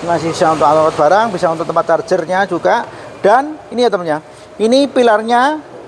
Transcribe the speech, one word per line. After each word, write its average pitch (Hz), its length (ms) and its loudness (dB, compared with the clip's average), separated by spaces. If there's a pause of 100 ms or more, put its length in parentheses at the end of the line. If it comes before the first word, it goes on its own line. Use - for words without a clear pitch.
Masih 165 300 -2
bisa 160 180 2
untuk 156 140 0
angkut 156 320 2
barang, 185 340 2
bisa 180 160 -2
untuk 165 160 -2
tempat 165 220 -2
chargernya 175 640 0
juga. 185 340 0 (380)
Dan 269 340 2 (140)
ini 240 160 -2
ya, 233 80 2
teman, 180 100 -4
ya. 156 160 -2 (380)
Ini 247 340 2
pilarnya 240 720 2 (260)